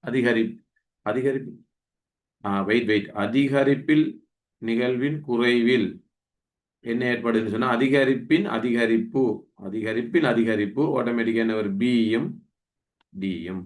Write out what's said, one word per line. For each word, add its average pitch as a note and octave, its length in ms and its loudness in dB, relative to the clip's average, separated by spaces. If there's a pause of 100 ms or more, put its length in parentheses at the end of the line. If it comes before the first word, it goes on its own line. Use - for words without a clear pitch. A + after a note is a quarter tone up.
அதிகரிப்-, A#2+ 520 0 (480)
அதிகரிப்பு, B2+ 460 -2 (920)
ஆ, G2 180 0
வெயிட், A2 240 2
வெயிட், G#2 220 0
அதிகரிப்பில் C3+ 960 2 (560)
நிகழ்வின் B2 580 -2
குறைவில் A#2+ 680 2 (960)
என்ன B2 280 -2
ஏற்படுதுன்னு A2+ 380 0
சொன்னா A#2+ 180 0
அதிகரிப்பின் C3+ 800 2
அதிகரிப்பு, A2+ 760 0 (320)
அதிகரிப்பின் A2 680 -2
அதிகரிப்பு A2+ 580 0 (120)
ஆட்டோமேட்டிக்கா A#2 500 -2
என்ன A2+ 100 -2
வரும்? G2+ 260 -4
பியும் A#2+ 480 2 (840)
டியும். F#2 540 -6